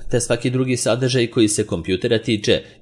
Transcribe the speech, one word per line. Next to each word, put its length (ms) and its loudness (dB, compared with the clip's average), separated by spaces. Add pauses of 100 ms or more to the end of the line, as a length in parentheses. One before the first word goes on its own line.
(100)
te 100 2
svaki 300 -2
drugi 260 0
sadržaj 500 0
koji 220 2
se 180 0
kompjutera 520 -2
tiče 440 0 (200)